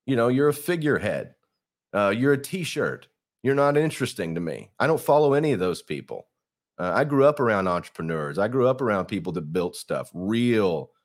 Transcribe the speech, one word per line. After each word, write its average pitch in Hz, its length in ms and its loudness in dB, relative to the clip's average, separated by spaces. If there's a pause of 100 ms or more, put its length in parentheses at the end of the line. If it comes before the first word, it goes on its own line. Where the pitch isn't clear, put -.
You 131 100 0
know, 117 120 4
you're 135 200 4
a 143 60 2
figurehead. 131 800 -2 (580)
Uh, 101 240 2
you're 135 160 2
a 139 100 0
T-shirt. 143 640 -6 (340)
You're 135 120 2
not 143 220 4
interesting 123 580 -2
to 87 60 -4
me. 69 380 -8
I 120 80 2
don't 156 140 0
follow 147 340 4
any 147 180 2
of 98 80 0
those 90 220 -2
people. 65 460 -10 (500)
Uh, 90 160 -2
I 127 100 4
grew 139 220 4
up 147 140 4
around 101 280 2
entrepreneurs. 80 720 -4
I 104 100 0
grew 127 180 2
up 131 140 0
around 104 240 0
people 90 300 -6
that 76 180 -6
built 87 240 -2
stuff, - 380 -8
real 101 760 0 (140)